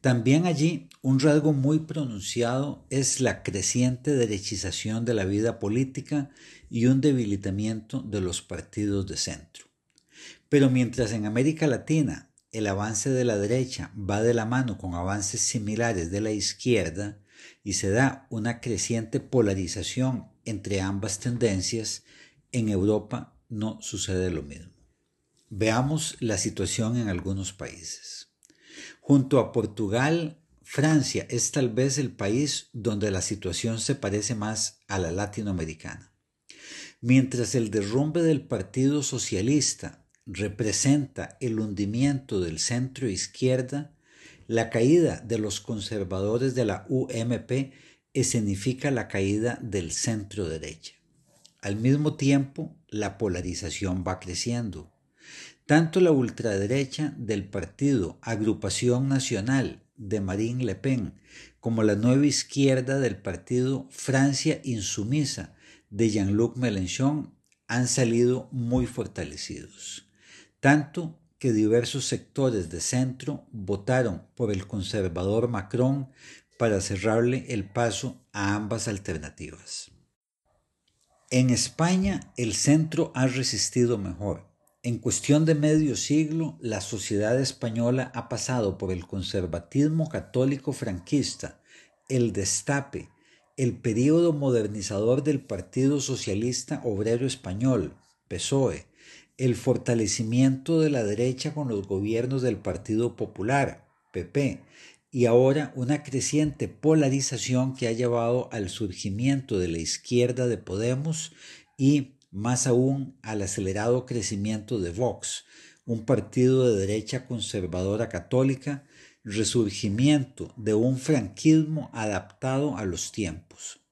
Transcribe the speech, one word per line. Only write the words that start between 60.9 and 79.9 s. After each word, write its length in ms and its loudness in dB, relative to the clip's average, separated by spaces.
como 220 2
la 120 6
nueva 300 4
izquierda 760 2
del 160 0
partido 720 -2
Francia 760 2
Insumisa 920 -2
de 200 2
Jean-Luc 480 2
Mélenchon 760 0
han 200 2
salido 640 2
muy 360 0
fortalecidos, 1200 -10
tanto 580 2
que 140 2
diversos 540 2
sectores 640 0
de 120 -8
centro 720 -2
votaron 680 -2
por 160 -2
el 160 -4
conservador 800 -2
Macron 600 0
para 220 2
cerrarle 640 0
el 160 -4
paso 580 -4
a 200 0
ambas 360 -4
alternativas. 1000 -10